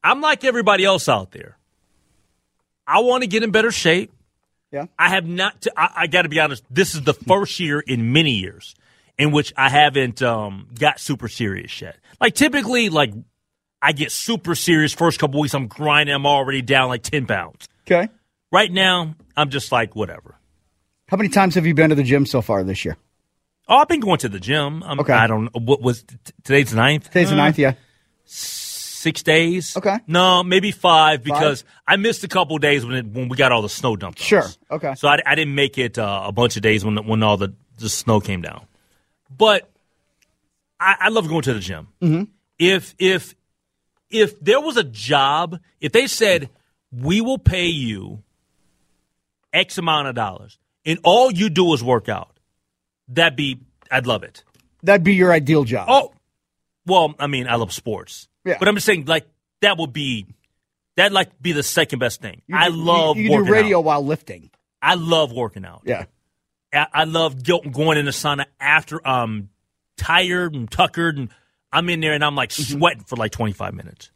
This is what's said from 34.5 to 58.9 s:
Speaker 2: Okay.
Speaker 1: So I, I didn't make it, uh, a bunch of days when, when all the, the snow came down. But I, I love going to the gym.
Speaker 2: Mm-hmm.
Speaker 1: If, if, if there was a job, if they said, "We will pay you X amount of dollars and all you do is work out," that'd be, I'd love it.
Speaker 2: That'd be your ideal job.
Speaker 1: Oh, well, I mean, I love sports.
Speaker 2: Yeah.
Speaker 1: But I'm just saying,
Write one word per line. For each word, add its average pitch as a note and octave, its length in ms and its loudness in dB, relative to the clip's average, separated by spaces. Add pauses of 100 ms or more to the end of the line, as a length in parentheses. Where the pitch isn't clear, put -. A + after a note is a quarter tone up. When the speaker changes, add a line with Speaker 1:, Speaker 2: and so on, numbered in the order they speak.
Speaker 2:
Okay. D3 260 -6
Speaker 1:
So - 120 -2
I, D3 180 6
I C#3 100 2
didn't D3+ 180 -4
make C#3 240 -2
it, A#2+ 200 -4
uh, G2+ 260 -4
a G2 80 -8
bunch A#2+ 240 0
of G2+ 60 -6
days G#2+ 220 2
when, G#2+ 120 -2 (100)
when A2 160 0
all G#2 140 4
the, G2 160 -4 (260)
the A2 120 -8
snow A2 300 0
came F#2+ 200 -8
down. D#2 260 -14 (720)
But - 320 2 (1080)
I, F#3+ 220 2
I F#3+ 100 0
love G#3+ 180 -2
going D#3 140 -2
to C3 120 0
the G#2 60 -4
gym. E2+ 280 -10 (120)
Speaker 2:
Mm-hmm. E3+ 240 2 (340)
Speaker 1:
If, F#3 400 0
if, F#3 360 -2 (760)
if G#3 300 0
there G#3+ 200 2
was D4+ 160 -4
a G#3+ 80 0
job, C#3+ 760 -2 (220)
if D3 100 -6
they B3 160 4
said, F3 440 0 (420)
"We D3 280 -2
will B3 180 -4
pay F3+ 280 0
you G#2+ 560 -6 (1300)
X F#3 240 -2
amount D#3 300 -2
of C3 80 -8
dollars G2+ 420 -8 (300)
and D#3+ 160 -4
all A#3 300 6
you G3 180 0
do E3+ 240 2
is A#2 80 -4
work A#2+ 260 0
out," F#2 300 -10 (720)
that'd D#3 260 0
be, C3+ 240 -6 (320)
I'd B2+ 160 -2
love A2 160 -2
it. - 220 -20 (400)
Speaker 2:
That'd G3 180 6
be G3 120 4
your F3+ 180 6
ideal D3+ 320 4
job. A2 260 -4
Speaker 1:
Oh, C4+ 220 4 (760)
well, E3+ 320 4
I C#3+ 80 -4
mean, C3 220 -4
I A#2+ 80 0
love A#2 160 -4
sports. - 560 -12 (160)
Speaker 2:
Yeah. F3+ 140 -2
Speaker 1:
But F#3+ 100 2
I'm G#3 60 2
just G3+ 120 -2
saying, F3 200 0